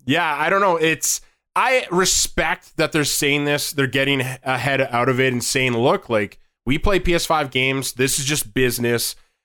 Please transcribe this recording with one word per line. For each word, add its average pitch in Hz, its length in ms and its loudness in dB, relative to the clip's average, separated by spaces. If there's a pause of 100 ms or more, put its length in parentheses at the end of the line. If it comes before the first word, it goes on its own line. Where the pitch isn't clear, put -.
yeah, 156 320 0
I 156 100 0
don't 196 140 2
know. 185 140 2
It's, 160 440 0 (340)
I 247 360 0
respect 175 880 -2
that 156 140 0
they're 151 120 2
saying 143 400 0
this. 147 280 -2
They're 139 140 -2
getting 135 360 0
a-, 131 200 -6
ahead 131 380 -2
out 120 300 0
of 123 100 2
it 131 140 2
and 120 100 -4
saying, 127 320 0
"Look, 156 320 0
like, 104 300 -2 (260)
we 139 140 0
play 202 200 2
P 180 140 0
S 170 140 0
five 151 240 0
games. 131 420 -2
This 135 260 0
is 143 60 -4
just 139 300 -4
business." 120 640 0 (280)